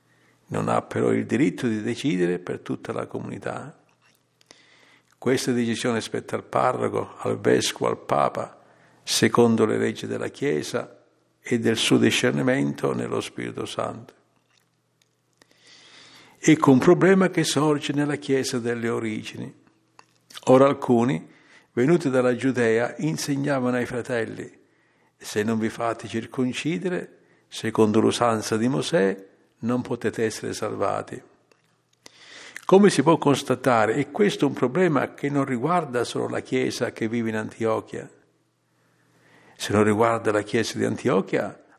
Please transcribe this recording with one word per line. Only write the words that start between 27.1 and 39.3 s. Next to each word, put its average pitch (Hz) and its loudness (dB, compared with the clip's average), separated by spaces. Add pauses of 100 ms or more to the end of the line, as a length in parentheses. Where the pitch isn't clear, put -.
secondo 110 2
l'usanza 110 0
di 113 0
Mosè, 156 -2 (340)
non 123 -2
potete 117 -4
essere 107 -6
salvati." 104 -4 (1400)
Come 196 8
si - 4
può 151 6
constatare, 123 2
è 139 -2
questo 202 2
un 135 -4
problema 135 0
che - -6
non 143 0
riguarda 131 -2
solo 120 -4
la 117 -6
Chiesa 127 -2
che 113 -4
vive 113 -2
in 110 -2
Antiochia. 110 -4 (1500)